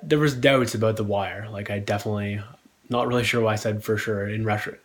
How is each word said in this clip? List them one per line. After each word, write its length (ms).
there 160
was 160
doubts 400
about 220
the 60
wire. 460
Like, 220
I 80
definitely, 600
not 180
really 160
sure 180
why 120
I 20
said 280
for 140
sure 300
in 180
retro-, 400